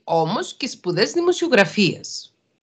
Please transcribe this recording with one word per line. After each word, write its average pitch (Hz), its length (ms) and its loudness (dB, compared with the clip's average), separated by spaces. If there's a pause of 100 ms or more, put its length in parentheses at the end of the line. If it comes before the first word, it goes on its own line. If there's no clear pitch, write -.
όμως 165 520 -2
και 262 120 -6
σπουδές 180 440 -2
δημοσιογραφίας. 320 1200 0 (440)